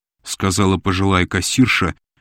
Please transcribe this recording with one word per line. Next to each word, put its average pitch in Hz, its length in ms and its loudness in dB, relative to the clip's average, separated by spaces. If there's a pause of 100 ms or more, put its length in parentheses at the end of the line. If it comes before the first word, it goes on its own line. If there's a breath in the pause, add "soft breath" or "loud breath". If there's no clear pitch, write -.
(220)
сказала 95 560 0
пожилая 95 480 0
кассирша 95 680 0 (260)